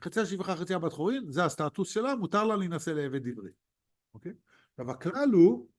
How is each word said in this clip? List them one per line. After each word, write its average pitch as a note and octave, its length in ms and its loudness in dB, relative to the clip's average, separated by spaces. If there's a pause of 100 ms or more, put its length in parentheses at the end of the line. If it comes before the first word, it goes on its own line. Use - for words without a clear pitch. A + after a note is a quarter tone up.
חציה G#3+ 220 -2
שפחה, F3+ 300 -4
חציה F3 220 -4
בת E3 140 -2
חורין, G3+ 400 -4
זה E3+ 120 2
הסטטוס D#3 440 -2
שלה, B3+ 280 -2
מותר G#3 280 0
לה A3 120 0
להינשא E3+ 340 -4
לעבד C#3 360 -4
עברי. G#2+ 240 -8 (640)
אוקיי? E3+ 180 -14 (380)
עכשיו, B2 200 -10
הכלל B3+ 420 -2
הוא F#3 360 8 (100)